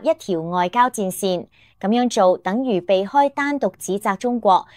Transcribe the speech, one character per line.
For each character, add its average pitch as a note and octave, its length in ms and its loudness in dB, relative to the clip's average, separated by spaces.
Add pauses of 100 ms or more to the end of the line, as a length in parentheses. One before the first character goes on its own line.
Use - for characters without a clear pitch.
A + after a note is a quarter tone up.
一 D#4 100 0
條 F#3+ 280 -4
外 F3+ 280 -2
交 A#3+ 120 0
戰 A#3 280 0
線。 F#3 380 -4 (320)
咁 F#3+ 100 -4
樣 A#3+ 180 0
做 F#3 300 4
等 G#3+ 260 -4
於 A3+ 160 0
避 F#3 240 0
開 C#4+ 260 2
單 C#4+ 300 -4
獨 G#3 200 -2
指 G3 200 -4
責 G3+ 180 -2
中 B3 220 -2
國， G3 380 2